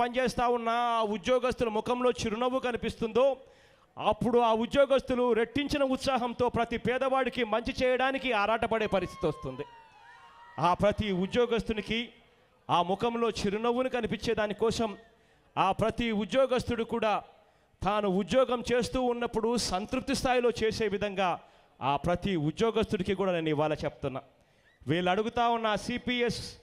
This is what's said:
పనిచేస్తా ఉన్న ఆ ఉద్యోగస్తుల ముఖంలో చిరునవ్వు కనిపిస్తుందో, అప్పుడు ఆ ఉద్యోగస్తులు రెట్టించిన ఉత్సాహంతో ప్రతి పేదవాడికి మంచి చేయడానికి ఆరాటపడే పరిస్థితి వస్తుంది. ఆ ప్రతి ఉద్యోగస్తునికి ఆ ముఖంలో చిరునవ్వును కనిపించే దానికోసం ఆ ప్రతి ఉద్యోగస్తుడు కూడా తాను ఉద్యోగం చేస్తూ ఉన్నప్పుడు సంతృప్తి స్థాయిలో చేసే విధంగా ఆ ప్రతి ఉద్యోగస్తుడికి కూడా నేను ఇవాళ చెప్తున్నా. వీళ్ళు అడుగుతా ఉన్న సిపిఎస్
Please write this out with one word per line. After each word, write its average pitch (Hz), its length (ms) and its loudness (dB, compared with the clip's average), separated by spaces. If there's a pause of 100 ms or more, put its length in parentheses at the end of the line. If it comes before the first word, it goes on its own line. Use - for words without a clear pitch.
పనిచేస్తా 247 460 0 (100)
ఉన్న 226 140 -2 (260)
ఆ 226 60 2 (140)
ఉద్యోగస్తుల 240 520 0
ముఖంలో 240 420 0 (100)
చిరునవ్వు 240 460 0
కనిపిస్తుందో, 226 580 0 (720)
అప్పుడు 214 420 2 (100)
ఆ - 20 4 (140)
ఉద్యోగస్తులు 254 600 2 (140)
రెట్టించిన 277 440 0 (120)
ఉత్సాహంతో 247 540 0
ప్రతి 233 300 -2
పేదవాడికి 254 680 0
మంచి 226 360 -2
చేయడానికి 262 520 2
ఆరాటపడే 220 640 2
పరిస్థితి - 300 -4
వస్తుంది. 139 380 -6 (1040)
ఆ - 60 4
ప్రతి 208 340 0 (160)
ఉద్యోగస్తునికి 220 760 0 (680)
ఆ 151 140 4
ముఖంలో 233 460 0 (120)
చిరునవ్వును 240 560 0
కనిపించే 226 380 -2
దానికోసం 214 560 0 (680)
ఆ 170 160 2
ప్రతి 226 360 0 (140)
ఉద్యోగస్తుడు 240 640 0 (100)
కూడా 220 200 0 (680)
తాను 208 260 0 (120)
ఉద్యోగం 240 400 2 (100)
చేస్తూ 247 300 0 (120)
ఉన్నప్పుడు 233 380 -2 (200)
సంతృప్తి 214 440 -4
స్థాయిలో 247 360 2 (100)
చేసే 220 340 0
విధంగా 196 340 -2 (520)
ఆ 135 120 0 (140)
ప్రతి 175 260 0 (160)
ఉద్యోగస్తుడికి 208 720 0
కూడా 190 160 0
నేను 160 180 0
ఇవాళ 151 200 0 (100)
చెప్తున్నా. 135 360 -6 (600)
వీళ్ళు 175 280 0
అడుగుతా 220 340 0 (120)
ఉన్న 226 120 0 (160)
సిపిఎస్ 240 580 -2 (200)